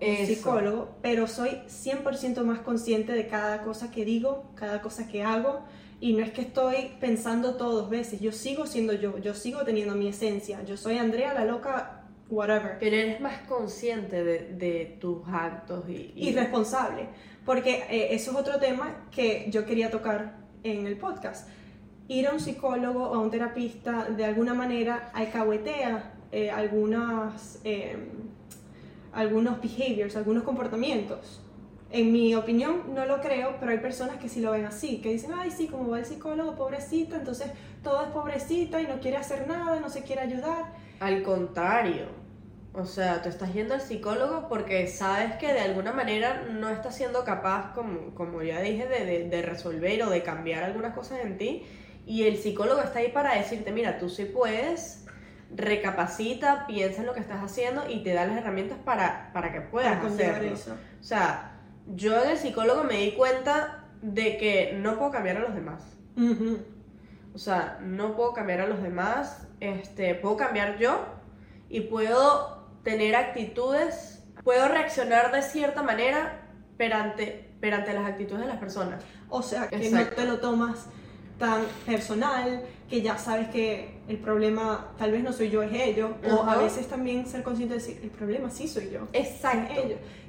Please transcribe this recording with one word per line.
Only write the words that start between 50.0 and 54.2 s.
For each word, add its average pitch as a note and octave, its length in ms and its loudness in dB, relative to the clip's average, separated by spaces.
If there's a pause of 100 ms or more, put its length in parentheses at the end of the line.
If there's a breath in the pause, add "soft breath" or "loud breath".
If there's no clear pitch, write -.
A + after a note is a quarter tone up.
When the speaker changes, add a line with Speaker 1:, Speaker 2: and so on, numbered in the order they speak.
Speaker 2:
o G#3 60 2
de F3 140 2
cambiar E3 400 -4
algunas A3 320 -4
cosas C4 300 -8
en F#3 120 -6
ti, B3 260 -4 (440 loud breath)
y A3 160 2
el G#3+ 140 6
psicólogo G#3+ 440 2
está - 180 -2
ahí A#3+ 120 2
para C#4 240 4
decirte, G#3 380 -2
"Mira, G#3+ 260 0
tú F3+ 100 -2
sí G3+ 140 -6